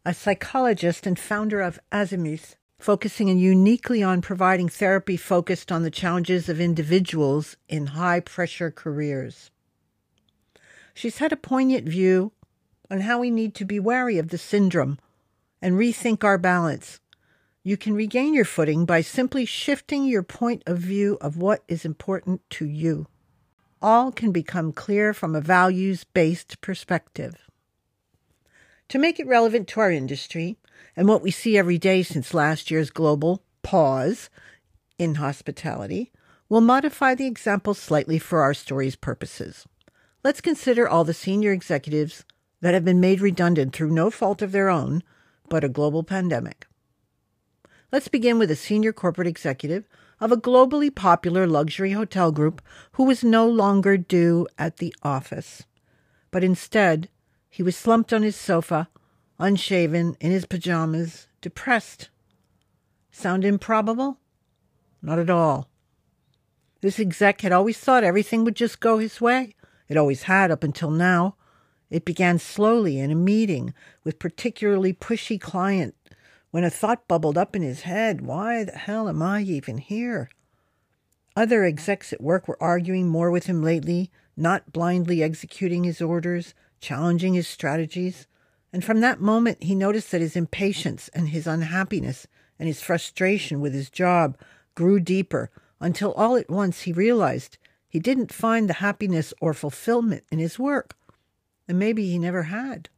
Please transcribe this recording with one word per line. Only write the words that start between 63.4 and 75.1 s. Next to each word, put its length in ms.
improbable? 760
Not 200
at 100
all. 380
This 180
exec 440
had 100
always 260
thought 240
everything 400
would 140
just 240
go 180
his 220
way. 340
It 100
always 280
had 260
up 140
until 260
now. 460
It 140
began 360
slowly 580
in 140
a 20
meeting 580
with 160
particularly 760
pushy 460